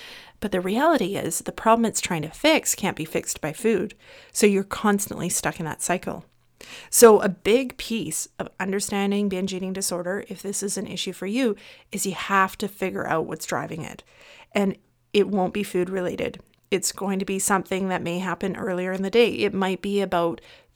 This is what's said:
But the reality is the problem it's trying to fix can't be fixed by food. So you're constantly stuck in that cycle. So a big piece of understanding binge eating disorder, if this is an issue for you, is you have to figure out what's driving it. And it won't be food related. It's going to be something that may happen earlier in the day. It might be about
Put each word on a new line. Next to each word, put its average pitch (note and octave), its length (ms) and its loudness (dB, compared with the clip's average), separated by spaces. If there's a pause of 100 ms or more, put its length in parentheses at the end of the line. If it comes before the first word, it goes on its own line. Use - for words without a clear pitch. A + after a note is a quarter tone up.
(400)
But G3+ 140 -4
the F3+ 80 2
reality G#3+ 560 2
is - 220 -2
the - 120 -8
problem A3+ 320 4
it's - 160 0
trying E3 220 -2
to D3+ 80 -4
fix - 440 2
can't - 220 -2
be D#3 80 -6
fixed - 380 -6
by D3+ 100 -4
food. G#3 420 0 (380)
So - 160 4
you're G3 160 4
constantly G3+ 640 0
stuck - 320 -2
in E3 60 -6
that - 160 -6
cycle. E3+ 420 -4 (640)
So A3 300 12
a G#3 100 2
big A#3+ 480 0
piece E3 500 -4 (100)
of - 120 -6 (100)
understanding G3+ 720 0
binge F#3+ 240 -2
eating F#3 200 -6
disorder, F3+ 540 -4
if G3 140 -12
this G3 220 -6
is G3 140 -4
an G3 100 -6
issue F3+ 260 -8
for F3+ 120 -10
you, A3 300 0 (360)
is - 140 -4
you F#3+ 80 -2
have F#3+ 440 0
to G3+ 100 -4
figure F#3+ 400 -4
out D#3+ 180 0
what's - 200 -10
driving - 360 -6
it. - 220 -12 (480)
And G3 260 0 (360)
it G3 140 6
won't F#3+ 260 0
be G3+ 100 -2
food F3+ 260 -2
related. - 520 -6 (300)
It's F#3+ 200 0
going G3 280 -2
to G3 60 -2
be F#3+ 140 -4
something F#3+ 500 0
that F#3 140 -2
may E3+ 160 -2
happen F#3 360 -4
earlier F3+ 360 -4
in F#3+ 100 -4
the F#3+ 80 -2
day. A#3 200 6
It G3+ 240 0
might F#3 280 -2
be G3+ 200 -2
about F3 400 0 (340)